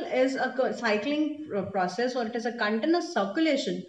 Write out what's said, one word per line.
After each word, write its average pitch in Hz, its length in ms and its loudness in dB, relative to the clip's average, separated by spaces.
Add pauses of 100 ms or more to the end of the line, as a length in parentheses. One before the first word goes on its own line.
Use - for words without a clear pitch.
is 262 300 2
a 240 200 -2
co-, 240 160 2
cycling 285 800 0
pro-, 196 160 -2
process, 240 500 0
or 247 80 0
it 220 140 -4
is 226 80 -4
a 226 80 -2
continuous 302 600 0
circulation 208 760 0